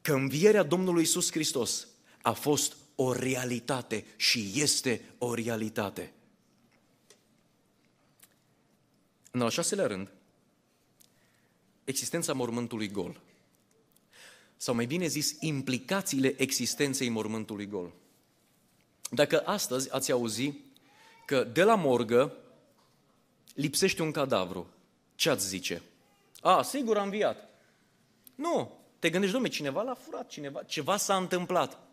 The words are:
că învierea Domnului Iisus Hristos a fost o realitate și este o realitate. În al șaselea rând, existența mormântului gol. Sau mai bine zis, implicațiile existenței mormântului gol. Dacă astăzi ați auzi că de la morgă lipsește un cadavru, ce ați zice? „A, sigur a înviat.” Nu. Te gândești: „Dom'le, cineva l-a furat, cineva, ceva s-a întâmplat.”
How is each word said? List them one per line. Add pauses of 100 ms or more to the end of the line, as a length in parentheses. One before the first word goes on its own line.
că
învierea
Domnului
Iisus
Hristos (340)
a
fost (180)
o
realitate (120)
și
este (140)
o
realitate. (3250)
În
al
șaselea
rând, (1800)
existența
mormântului
gol. (1400)
Sau
mai
bine
zis,
implicațiile
existenței
mormântului
gol. (1160)
Dacă
astăzi
ați
auzi (720)
că
de
la
morgă (1160)
lipsește
un
cadavru, (440)
ce
ați
zice? (580)
„A,
sigur
a
înviat.” (840)
Nu. (140)
Te
gândești:
„Dom'le,
cineva
l-a
furat,
cineva,
ceva
s-a
întâmplat.” (140)